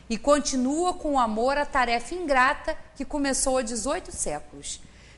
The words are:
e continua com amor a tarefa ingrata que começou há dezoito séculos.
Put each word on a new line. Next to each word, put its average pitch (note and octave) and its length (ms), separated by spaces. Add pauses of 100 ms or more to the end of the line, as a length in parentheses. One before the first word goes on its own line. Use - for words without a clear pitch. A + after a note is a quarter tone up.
e F#3+ 80
continua C#4+ 800
com C#4+ 260
amor A#3+ 380
a D4 80
tarefa A#3+ 480
ingrata D4 600 (220)
que C4+ 80
começou C4+ 540
há B3+ 40
dezoito B3 480
séculos. - 720 (380)